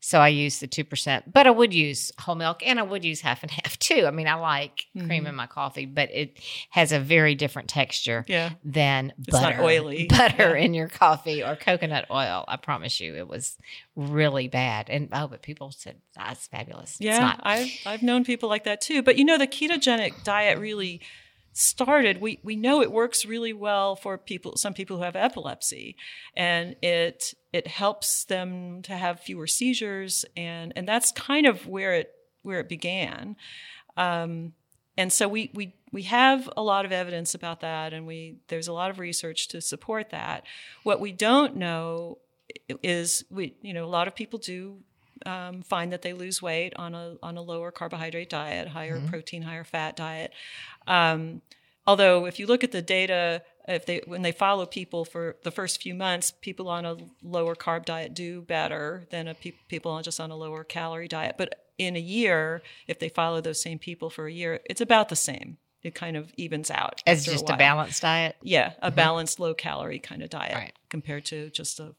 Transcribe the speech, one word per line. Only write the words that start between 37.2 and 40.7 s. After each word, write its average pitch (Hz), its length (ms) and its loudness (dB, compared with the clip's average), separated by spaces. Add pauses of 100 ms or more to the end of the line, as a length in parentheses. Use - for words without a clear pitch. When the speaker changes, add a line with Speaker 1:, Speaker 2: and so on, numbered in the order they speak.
Speaker 2:
about 170 240 -10
that, 160 320 -6
and 160 140 -12
we, 160 300 -14 (120)
there's 165 200 -6
a 175 40 -6
lot 180 180 -2
of 190 80 -10
research 170 500 -6
to 170 120 -10
support 220 500 -6
that. - 340 -8 (380)